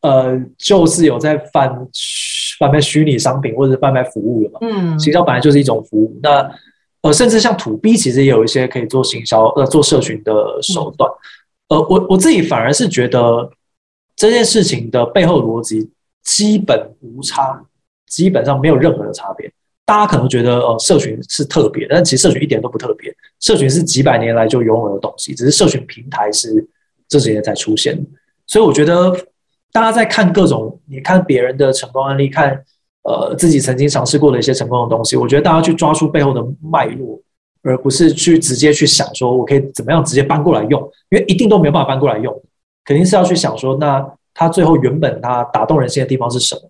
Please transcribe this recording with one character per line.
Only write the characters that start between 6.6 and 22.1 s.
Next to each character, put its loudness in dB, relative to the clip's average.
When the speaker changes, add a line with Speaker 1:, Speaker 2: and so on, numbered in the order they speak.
Speaker 1:
呃， 4
甚 4
至 4
像 0
to -6
B 4
其 0
实 2
也 4
有 4
一 2
些 0
可 -6
以 -4
做 0
行 -6
销， 2
呃， 2
做 2
社 2
群 -6
的 -2
手 -6
段。 0
Speaker 2:
嗯。 2
Speaker 1:
呃， 0
我， 2
我 4
自 4
己 4
反 -2
而 0
是 0
觉 -2
得 0
这 2
件 2
事 2
情 -4
的 2
背 0
后 2
逻 -4
辑 -6
基 0
本 -2
无 -18
差， -6
基 -2
本 -2
上 -2
没 0
有 4
任 2
何 -8
的 -10
差 -12
别。 -16
大 2
家 2
可 0
能 0
觉 0
得， 2
呃， 0
社 2
群 -6
是 -6
特 0
别， -6
但 4
其 0